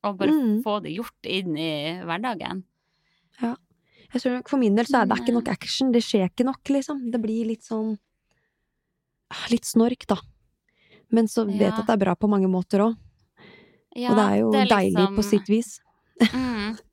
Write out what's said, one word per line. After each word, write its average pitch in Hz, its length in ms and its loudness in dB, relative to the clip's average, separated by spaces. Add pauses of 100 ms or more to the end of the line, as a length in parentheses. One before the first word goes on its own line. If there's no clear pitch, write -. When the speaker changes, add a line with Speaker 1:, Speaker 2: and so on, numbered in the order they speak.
Speaker 1:
Og 202 140 -4
bare 190 120 2
Speaker 2:
Mm. 247 340 2
Speaker 1:
få 208 200 -2
det 156 140 -8
gjort - 260 -12
inn 185 340 -4
i 160 460 -6
hverdagen. 185 600 -6 (760)
Speaker 2:
Ja. 240 140 -4 (580)
Jeg 247 80 -2
tror 254 160 0
nok - 120 -12
for 277 80 0
min 214 180 4
del 226 100 2
så 247 180 2
er - 20 2
det 190 40 -2 (100)
Speaker 1:
Men, 240 60 -10
Speaker 2:
ikke 240 80 0
nok 240 140 0
Speaker 1:
eh, - 60 -2
Speaker 2:
action. - 400 -2
Det 233 100 4
skjer 190 260 0
ikke - 160 -2
nok, 262 200 -6
liksom. 277 460 -4
Det 233 100 -2
blir 220 240 -4
litt 220 180 -6
sånn, 220 340 -4 (1300)
ah, - 180 -12
litt 233 140 0
snork, 240 440 0
da. 196 100 0 (920)
Men 226 160 4
så 226 180 -2
vet 202 140 -2
jeg 202 120 4
Speaker 1:
Ja. 220 80 -4
Speaker 2:
at 214 80 -6
det - 60 2
er 220 120 2
bra 180 100 2
på 214 140 -2
mange 196 200 2
måter 185 300 0
også. 220 180 2 (1000)
Speaker 1:
Ja, 240 160 -4
Speaker 2:
Og 202 60 4
det 214 80 6
er 202 140 2
jo 220 120 2
Speaker 1:
det 208 200 4
er 214 40 6
Speaker 2:
deilig 190 200 2
på 196 220 2
Speaker 1:
liksom 214 60 0
Speaker 2:
sitt 202 240 0
vis. 220 320 -2 (400)
Speaker 1:
Mm. 226 600 0 (140)